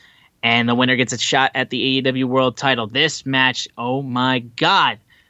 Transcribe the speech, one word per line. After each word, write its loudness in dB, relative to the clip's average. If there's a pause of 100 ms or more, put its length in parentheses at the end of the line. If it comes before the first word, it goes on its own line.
(440)
And 2
the 2
winner 2
gets 0
a -4
shot 2
at -2
the -4
A 0
E 0
W 0
World 0
title. 0
This -2
match, 0 (100)
oh -4
my -2
God. 0 (280)